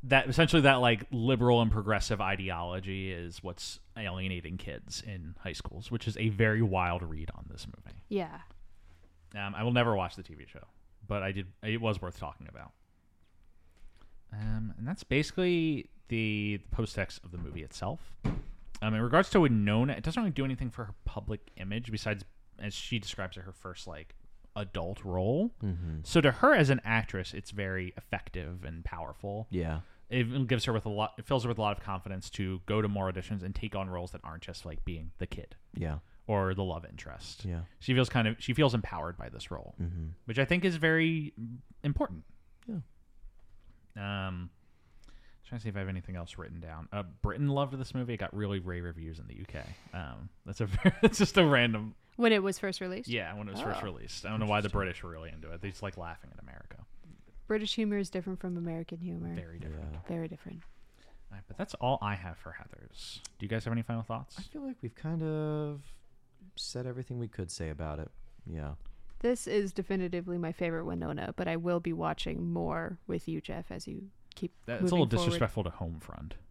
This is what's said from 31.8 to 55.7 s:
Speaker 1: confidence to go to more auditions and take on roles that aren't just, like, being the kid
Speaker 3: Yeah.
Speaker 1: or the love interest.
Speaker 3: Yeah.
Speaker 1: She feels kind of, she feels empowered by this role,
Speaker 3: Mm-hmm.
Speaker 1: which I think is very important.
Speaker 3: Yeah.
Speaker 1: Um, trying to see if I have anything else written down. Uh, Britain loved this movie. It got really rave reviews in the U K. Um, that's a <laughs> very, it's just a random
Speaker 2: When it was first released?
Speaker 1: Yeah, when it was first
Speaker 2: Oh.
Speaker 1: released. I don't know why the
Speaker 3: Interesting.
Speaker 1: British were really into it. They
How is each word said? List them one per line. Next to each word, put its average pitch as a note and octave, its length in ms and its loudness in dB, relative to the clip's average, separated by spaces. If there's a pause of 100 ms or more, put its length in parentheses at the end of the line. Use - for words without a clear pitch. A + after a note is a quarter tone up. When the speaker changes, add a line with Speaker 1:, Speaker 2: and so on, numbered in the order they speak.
Speaker 1:
confidence F#2+ 480 -6
to F#2 340 -2
go G#2+ 160 4
to G#2 80 4
more G2 220 2
auditions F#2 320 -4
and F#2+ 120 -6
take G#2+ 200 -4
on F#2+ 140 -2
roles F2+ 220 -4
that - 120 -12
aren't D#2+ 200 -10
just, - 220 -12
like, D#2+ 200 -6
being D#2+ 340 -6
the F2+ 80 -2
kid - 280 -10 (180)
Speaker 3:
Yeah. D#2 260 -2 (280)
Speaker 1:
or F#2+ 260 4
the G2 100 0
love E2+ 220 -4
interest. - 600 -14
Speaker 3:
Yeah. F2 160 -2 (180)
Speaker 1:
She - 140 2
feels B2 160 6
kind A#2 200 4
of, A#2 100 -2
she - 140 -2
feels C3+ 200 6
empowered F2 440 -2
by A#1 120 -10
this - 220 -12
role, - 300 -10
Speaker 3:
Mm-hmm. E2+ 260 -2 (180)
Speaker 1:
which A#2 140 -2
I C#3 60 6
think F3 200 2
is F3 120 4
very D#3+ 560 4 (500)
important. C#3+ 400 0 (440)
Speaker 3:
Yeah. G#3+ 120 -4 (1500)
Speaker 1:
Um, F2+ 220 -6 (960)
trying B2 140 -8
to G#2+ 40 -14
see A2 60 -4
if G2 60 -6
I G2+ 40 -2
have F#2+ 100 -2
anything F#2 260 -6
else E2+ 220 -8
written E2 240 -10
down. D#2+ 320 -10
Uh, G#2 100 -2 (180)
Britain A2 280 2
loved C#3 280 0
this C3 160 -6
movie. B2 200 -2
It A2 40 -2
got G2 160 -4
really G2+ 260 0
rave F2 260 -4
reviews E2 340 -8
in - 80 -12
the - 80 -12
U - 100 -10
K. - 140 -10 (340)
Um, C#2+ 360 -8 (160)
that's - 160 -4
a A#2 40 2
<laughs> - 0 -
very, - 380 6
it's A3 140 8
just - 200 6
a F3+ 80 12
random A#2 480 6 (220)
Speaker 2:
When A#3 160 8
it G#3 100 6
was F#3+ 160 0
first F#3+ 220 -4
released? F#3+ 300 -6
Speaker 1:
Yeah, F#2+ 260 0
when G#2 140 -6
it - 20 -8
was G2+ 80 -6
first G#2 220 -2
Speaker 2:
Oh. G#2 40 -4
Speaker 1:
released. - 400 -8
I F#2 40 -2
don't A2 100 0
know A2 60 2
why G#2 160 4
the G2+ 60 2
Speaker 3:
Interesting. G2+ 120 2
Speaker 1:
British F#2 240 -2
were F2+ 60 -8
really E2 200 -10
into D#2 220 -10
it. E2+ 100 -8
They G2 100 -4